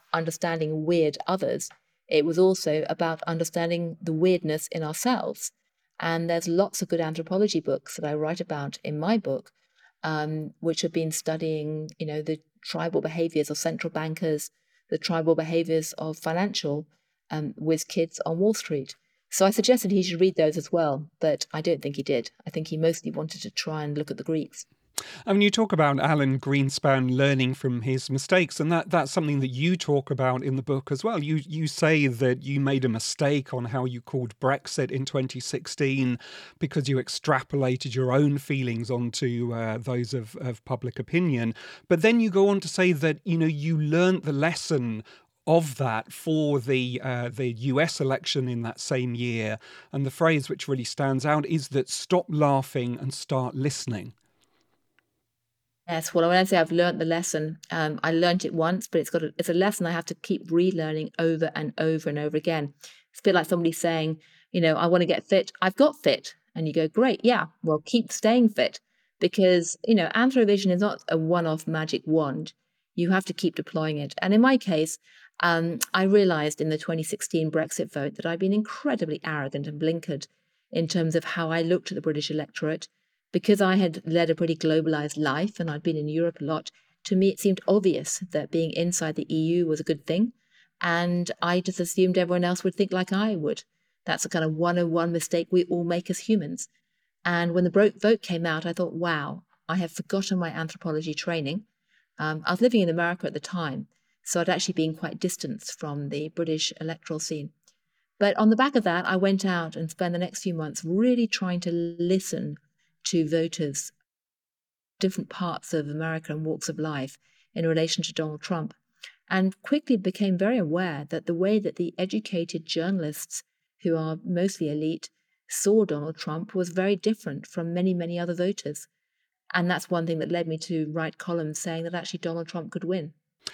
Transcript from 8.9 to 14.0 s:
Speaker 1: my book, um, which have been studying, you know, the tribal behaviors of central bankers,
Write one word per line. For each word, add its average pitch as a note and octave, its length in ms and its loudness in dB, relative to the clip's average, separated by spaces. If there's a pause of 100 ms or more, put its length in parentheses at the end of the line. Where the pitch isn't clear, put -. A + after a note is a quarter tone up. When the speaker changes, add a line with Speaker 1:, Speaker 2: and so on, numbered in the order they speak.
Speaker 1:
my G#3 180 2
book, C3+ 320 -4 (540)
um, D#3 560 -4
which E3 220 -2
have E3+ 100 -2
been D#3+ 180 -2
studying, D#3 880 -4
you D#3+ 80 -6
know, D3+ 160 -4
the D#3 160 -4 (240)
tribal D#3+ 380 -2
behaviors D#3+ 500 0
of D3 80 -4
central E3 320 -4
bankers, D#3 600 -2 (380)